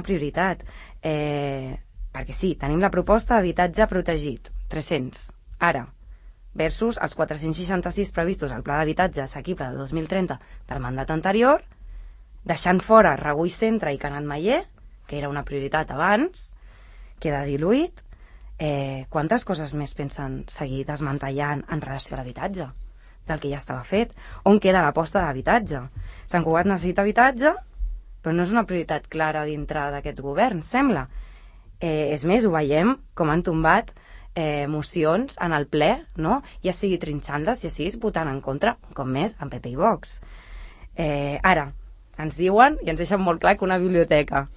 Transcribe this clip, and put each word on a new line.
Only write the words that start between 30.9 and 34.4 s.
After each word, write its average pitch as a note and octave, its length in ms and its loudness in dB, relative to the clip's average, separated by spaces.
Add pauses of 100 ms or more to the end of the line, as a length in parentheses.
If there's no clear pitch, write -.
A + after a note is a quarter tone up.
Eh, D#3 360 0
és C3+ 100 -4
més, G#3+ 240 4
ho - 20 4
veiem D#3+ 460 4 (180)
com D#3+ 160 2
han E3+ 160 2
tombat, E3 460 4 (420)
eh, D3 320 -2